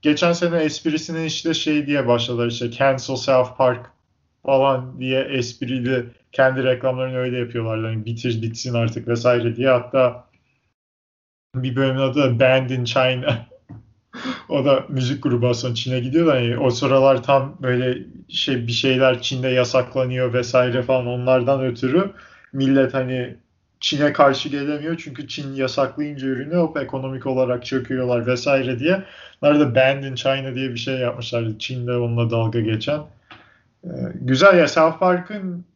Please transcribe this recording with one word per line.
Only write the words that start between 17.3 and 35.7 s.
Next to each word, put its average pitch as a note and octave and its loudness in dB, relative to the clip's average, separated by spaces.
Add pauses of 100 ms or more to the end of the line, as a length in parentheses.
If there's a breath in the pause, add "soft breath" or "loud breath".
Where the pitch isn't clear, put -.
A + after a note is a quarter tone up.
böyle B2+ 0 (300)
şey, A#2+ -2
bir A#2 -4
şeyler B2+ 2
Çin'de C3 -4
yasaklanıyor B2+ 0
vesaire B2 2
falan, B2+ 0
onlardan B2+ 0
ötürü C3 0 (400 loud breath)
millet C3+ 2
hani B2+ -4 (440)
Çin'e D3 0
karşı C#3 4
gelemiyor D3 -4
çünkü C#3 -14
Çin C3+ -10
yasaklayınca C3+ -4
ürünü C3+ -4
hop E3 2
ekonomik C3 -6
olarak B2+ 0
çöküyorlar B2 -2
vesaire B2+ 0
diye. F#3 0 (380 loud breath)
Bunlar D3 6
da B2 2
Banned C3+ 4
in C3+ -8
China C3+ -2
diye C3 -4
bir A#2 -8
şey C3 -4
yapmışlar. A#2 -4
Çin'de B2 -6
onunla A#2 0
dalga A2+ 0
geçen. A2 -2 (840 loud breath)
Ee, F3+ -12 (260)
güzel C3+ 6
ya, D3+ 6
South D#3+ 2
Park'ın F3+ -2 (100)